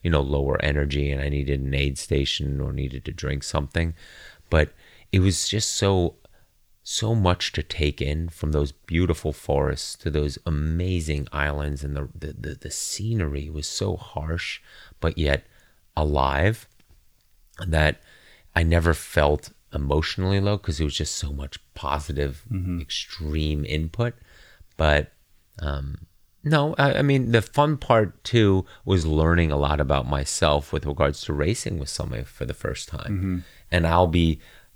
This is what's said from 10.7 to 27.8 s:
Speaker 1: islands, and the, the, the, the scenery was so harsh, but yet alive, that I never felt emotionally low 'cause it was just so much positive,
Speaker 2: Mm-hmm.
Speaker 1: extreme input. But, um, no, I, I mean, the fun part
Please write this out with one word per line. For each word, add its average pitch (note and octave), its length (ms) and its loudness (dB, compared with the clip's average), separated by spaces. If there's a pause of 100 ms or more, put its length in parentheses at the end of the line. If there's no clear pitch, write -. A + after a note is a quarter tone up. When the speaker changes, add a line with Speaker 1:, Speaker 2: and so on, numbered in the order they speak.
Speaker 1:
islands, D2 520 -4
and C#2+ 120 -6
the, C#2+ 120 -6 (100)
the, D2 140 -10
the, - 220 -10
the - 160 -14
scenery D#2 800 -4
was D2+ 180 -6
so F#2+ 280 -4
harsh, - 640 -8 (400)
but - 180 0
yet C#2+ 280 2 (500)
alive, D2 680 2 (1000)
that D#2 340 2 (540)
I E2+ 80 4
never E2 320 4
felt D2 560 0 (220)
emotionally D#2+ 680 0
low G2+ 180 0
'cause D#2+ 220 -4
it D#2 40 2
was C#2+ 120 -2
just - 180 -4
so C#2+ 180 -6
much C#2 260 -10 (160)
positive, C#2+ 760 -4
Speaker 2:
Mm-hmm. F2+ 300 -4
Speaker 1:
extreme D2+ 840 -4
input. D#2+ 500 -4 (640)
But, D2 360 2 (480)
um, C#2+ 460 -6 (360)
no, D3+ 360 2
I, C#3+ 160 4
I - 80 2
mean, C3 300 2
the A2+ 100 6
fun D3 340 2
part A2 480 2